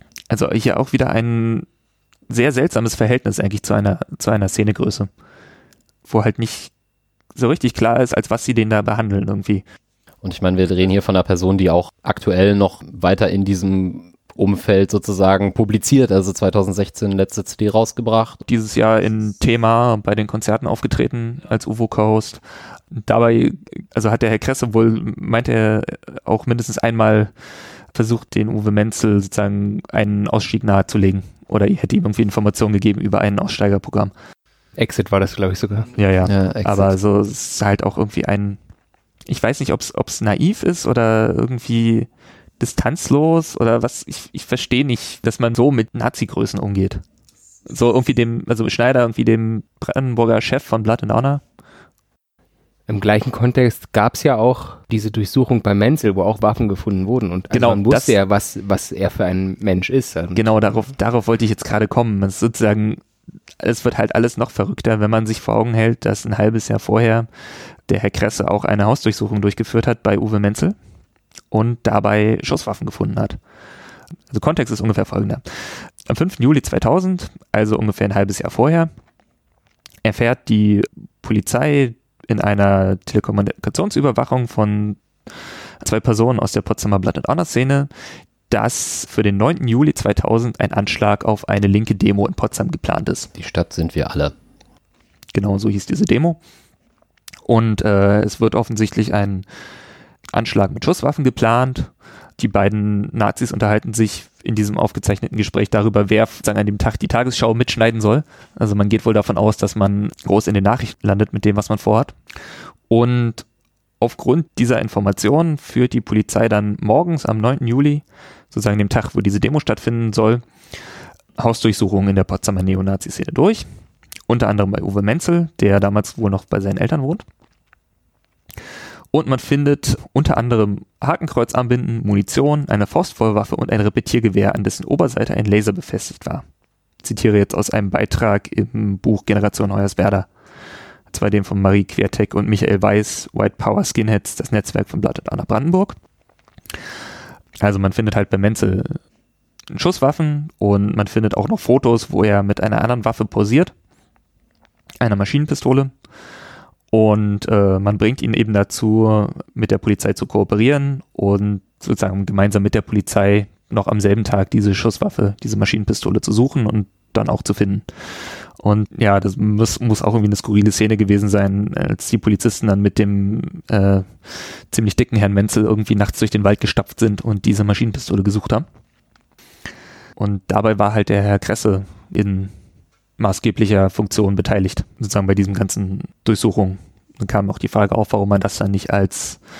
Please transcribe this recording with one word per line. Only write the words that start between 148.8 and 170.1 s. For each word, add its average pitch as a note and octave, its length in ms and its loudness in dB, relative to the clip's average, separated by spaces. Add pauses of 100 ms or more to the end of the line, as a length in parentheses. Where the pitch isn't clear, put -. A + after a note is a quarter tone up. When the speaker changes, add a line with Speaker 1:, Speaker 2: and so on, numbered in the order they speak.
Speaker 1:
Schusswaffen D3+ 800 0
und G2+ 360 2
man G#2 140 0
findet A2 300 0
auch G#2+ 100 -2
noch A3 140 -4
Fotos, A#2+ 500 2
wo - 120 0
er G2+ 200 2
mit G2+ 180 -2
einer G#2+ 200 0
anderen A#2 240 -2
Waffe A2+ 180 -2
posiert, A2+ 500 0 (1300)
einer A2 160 0
Maschinenpistole. C3 760 0 (1000)
Und, G#2 580 2
äh, G2 280 4
man G2+ 200 0
bringt A2 240 0
ihn A#2 120 -2
eben A2 200 2
dazu, G#2+ 720 2 (260)
mit G#2+ 180 -4
der A2 80 2
Polizei G#2 340 0
zu - 140 -6
kooperieren C3+ 840 0
und G2+ 500 0 (200)
sozusagen G2 440 -2
gemeinsam G2+ 380 0
mit G2+ 100 2
der G#2+ 100 0
Polizei G2+ 640 2 (220)
noch G#2+ 180 -2
am G#2+ 120 0
selben G2+ 240 2
Tag G2 280 0
diese G#2 220 4
Schusswaffe, G2+ 680 0
diese G#2+ 140 -4
Maschinenpistole - 640 0
zu - 100 -4
suchen A#2+ 340 2
und G#2 220 0 (240)
dann A2 160 0
auch - 160 -2
zu G#2 100 -2
finden. G2+ 280 0 (800)
Und G#2 280 2 (100)
ja, G2+ 220 4
das G2 160 -2
muss, G#2 460 0
muss A2 220 0
auch G#2+ 100 2